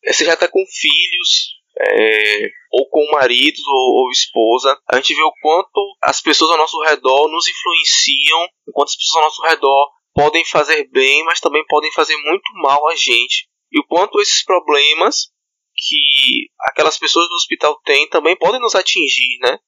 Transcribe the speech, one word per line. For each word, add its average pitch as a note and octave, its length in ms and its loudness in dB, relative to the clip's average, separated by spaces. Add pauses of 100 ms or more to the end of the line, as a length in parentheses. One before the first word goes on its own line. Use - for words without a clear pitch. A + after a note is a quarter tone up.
(120)
seja E3 220 0
até F3 140 0
com F#3+ 200 0
filhos, - 880 -2 (220)
é, G#2 680 2 (220)
ou - 180 0
com D3+ 220 0
maridos C3+ 540 0
ou, B2+ 380 2
ou B2 80 -4
esposa. B2 680 0 (100)
A - 100 2
gente C#3 180 0
vê D3+ 80 0
o D#3 180 0
quanto G3 600 -2
as - 180 0
pessoas D#3+ 300 0
ao E3+ 60 2
nosso D#3+ 240 -2
redor C#3+ 480 2
nos E3 180 -2
influenciam, D#3+ 1000 0 (200)
o C#3 40 -18
quanto C#3+ 180 0
as - 80 -6
pessoas - 260 0
ao D#3 60 2
nosso - 120 -10
redor C#3+ 560 0 (200)
podem D3+ 280 2
fazer D3+ 440 0
bem, C3+ 360 2
mas D#3+ 140 0
também D3+ 280 -2
podem D3+ 240 0
fazer E3 260 -2
muito D3+ 380 -4
mal D3 340 2
a E3 60 -2
gente. B2 520 0 (240)
E D#3 80 0
o C#3+ 60 -4
quanto F#3+ 340 0
esses - 240 0
problemas D#3+ 840 0 (480)
que C#3 720 -2 (100)
aquelas - 380 -2
pessoas E3+ 320 0
do F3 60 -8
hospital D#3 500 -2
têm D3 240 0
também E3 260 2
podem G#3 240 0
nos A3+ 140 -2
atingir, C3+ 680 0
né? B2 260 0